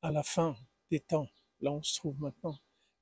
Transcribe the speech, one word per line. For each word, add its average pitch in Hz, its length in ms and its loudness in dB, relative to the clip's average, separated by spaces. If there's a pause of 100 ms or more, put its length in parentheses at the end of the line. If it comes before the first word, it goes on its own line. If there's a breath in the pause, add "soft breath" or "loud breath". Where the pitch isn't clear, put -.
à 165 100 -2
la 147 120 2
fin 165 340 2 (340)
des 156 100 2
temps, 151 280 0 (320)
là 135 100 2
on 147 120 -4
se - 160 0
trouve 143 200 -4
maintenant, 147 400 -6 (440)